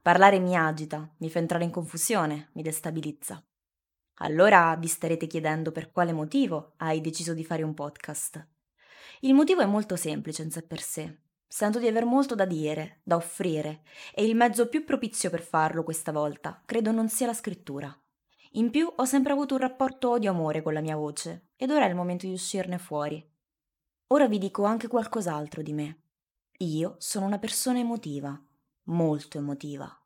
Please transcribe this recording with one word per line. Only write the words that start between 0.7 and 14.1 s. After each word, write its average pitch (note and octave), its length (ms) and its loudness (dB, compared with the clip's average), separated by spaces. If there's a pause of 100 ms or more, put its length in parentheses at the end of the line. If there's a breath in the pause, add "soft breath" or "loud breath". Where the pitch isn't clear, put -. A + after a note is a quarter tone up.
mi D#3+ 120 -6
fa E3+ 100 -2
entrare E3+ 260 0
in E3+ 40 -2
confusione, D#3+ 840 -2
mi D#3+ 80 -10
destabilizza. D#3 800 -8 (760)
Allora E3+ 600 6
vi E3 80 -4
starete E3 400 -2
chiedendo D#3+ 460 -2
per D#3+ 180 -10
quale E3+ 220 0
motivo D#3+ 640 -2
hai D#3+ 240 -2
deciso E3 320 -6
di D#3+ 100 -6
fare D#3+ 180 -4
un D#3 120 -2
podcast. D3+ 760 -10 (720 loud breath)
Il C4+ 140 4
motivo D#4 260 6
è A3 60 6
molto G3+ 320 0
semplice D#3 440 -6
in D#3 100 -8
sé E3 100 -8
per - 180 -12
sé. - 380 -10 (280)
Sento G#3+ 340 -2
di A#3 80 2
aver A3+ 180 2
molto C4 300 2
da B3 100 4
dire, D#3 580 -4
da E3+ 140 2
offrire, D#3 640 -4 (320 loud breath)